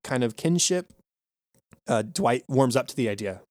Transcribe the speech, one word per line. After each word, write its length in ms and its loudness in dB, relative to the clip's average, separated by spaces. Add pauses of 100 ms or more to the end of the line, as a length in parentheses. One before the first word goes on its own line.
kind 180 0
of 140 -2
kinship, 560 0 (920)
uh, 160 2
Dwight 460 0
warms 280 4
up 120 2
to 80 -10
the 120 0
idea 320 -6 (100)